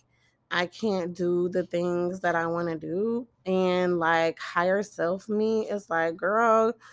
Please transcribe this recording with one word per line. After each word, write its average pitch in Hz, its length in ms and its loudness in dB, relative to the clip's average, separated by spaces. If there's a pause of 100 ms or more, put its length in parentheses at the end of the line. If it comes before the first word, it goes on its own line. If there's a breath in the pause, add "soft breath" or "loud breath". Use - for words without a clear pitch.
(500)
I 175 160 0
can't 185 480 -2
do 175 340 0
the 180 160 -2
things 175 560 -2
that 170 160 0
I 165 100 0
wanna 170 300 -2
do. 202 500 -4 (180)
And, 180 540 2
like, 165 400 2
higher 185 440 0
self 185 460 -4
me 214 400 0
is 202 220 -6
like, 165 260 0
"Girl, 220 580 4 (180 loud breath)